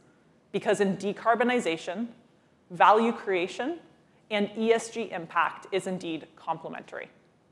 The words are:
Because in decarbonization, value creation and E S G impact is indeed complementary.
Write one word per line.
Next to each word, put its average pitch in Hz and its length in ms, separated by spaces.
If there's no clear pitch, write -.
Because 202 300
in 196 160
decarbonization, 214 1120
value 208 420
creation 233 680
and 208 280
E 226 160
S 226 160
G 226 200
impact 165 600
is 190 160
indeed 170 480
complementary. - 760